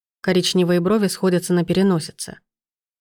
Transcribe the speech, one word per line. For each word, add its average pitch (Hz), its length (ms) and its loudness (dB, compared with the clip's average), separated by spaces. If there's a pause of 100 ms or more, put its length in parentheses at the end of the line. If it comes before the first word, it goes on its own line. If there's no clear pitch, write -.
(200)
Коричневые 180 580 0
брови 196 300 0
сходятся 180 440 -2
на 175 120 2
переносице. 180 760 -2 (640)